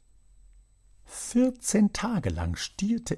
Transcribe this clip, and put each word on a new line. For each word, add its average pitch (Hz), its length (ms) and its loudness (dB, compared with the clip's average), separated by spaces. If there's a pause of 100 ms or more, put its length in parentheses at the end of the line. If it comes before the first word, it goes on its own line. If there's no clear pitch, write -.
(1040)
Vierzehn - 880 2
Tage 208 360 -2
lang 82 260 -2
stierte - 640 -4